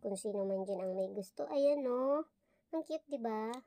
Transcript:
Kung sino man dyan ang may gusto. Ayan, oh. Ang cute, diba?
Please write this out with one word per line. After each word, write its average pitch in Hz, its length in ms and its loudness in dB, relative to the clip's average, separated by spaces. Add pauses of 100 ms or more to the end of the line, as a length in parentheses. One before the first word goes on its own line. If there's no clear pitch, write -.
Kung 202 160 -2
sino 202 240 -2
man 190 240 0
dyan 190 160 -2
ang 185 160 -2
may 190 160 2
gusto. 202 400 -6
Ayan, 285 320 6
oh. 262 400 2 (480)
Ang 320 80 0
cute, 311 240 -6
diba? 226 480 -2 (120)